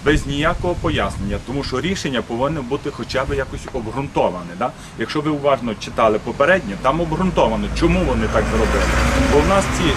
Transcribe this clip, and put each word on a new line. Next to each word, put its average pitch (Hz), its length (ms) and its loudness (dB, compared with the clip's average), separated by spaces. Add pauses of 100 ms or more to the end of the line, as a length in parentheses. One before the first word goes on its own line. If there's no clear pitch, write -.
без 143 220 2
ніякого 165 480 0
пояснення, 101 720 -2
тому 131 180 -4
що 127 160 -2
рішення 143 420 -2
повинно 135 400 -2
бути 139 280 -4
хоча 160 340 -4
б 143 100 -2
якось 135 260 -4 (120)
обґрунтоване. 110 880 -2
Да? 123 120 0 (280)
Якщо 113 220 -2
ви 151 100 -2
уважно 135 440 2
читали 110 440 2
попереднє, 135 640 2
там 147 180 2
обґрунтовано, 175 680 0 (100)
чому 170 260 4
вони 113 280 0
так - 180 2
зробили. 98 340 2 (480)
Бо - 80 6
в 165 80 2
нас 196 160 4 (120)
ці - 60 0 (140)